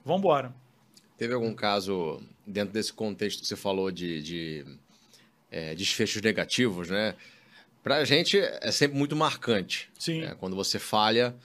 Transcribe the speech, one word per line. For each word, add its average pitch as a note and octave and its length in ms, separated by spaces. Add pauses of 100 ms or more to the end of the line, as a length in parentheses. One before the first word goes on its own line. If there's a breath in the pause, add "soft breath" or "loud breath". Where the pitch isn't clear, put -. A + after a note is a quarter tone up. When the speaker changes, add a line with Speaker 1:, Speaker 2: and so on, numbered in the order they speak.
Speaker 1:
vambora. D#3 480 (640)
Speaker 2:
Teve A#2 180
algum A2+ 200
caso, F#2+ 680 (240)
dentro G2+ 260
desse G#2+ 200
contexto G#2 480
que - 60
você - 100
falou F#2+ 340
de, E2+ 320
de, D#2+ 420 (840 soft breath)
é, D#2+ 240
desfechos G2+ 480
negativos, F#2 680
né? G2+ 260 (680 loud breath)
Pra C#3+ 240
gente E3 320
é - 340
sempre C#3+ 240
muito C#3+ 180
marcante, A#2+ 840
Speaker 1:
Sim. D#3+ 240
Speaker 2:
né? - 180
Quando F#2 160
você G2 220
falha, A2+ 680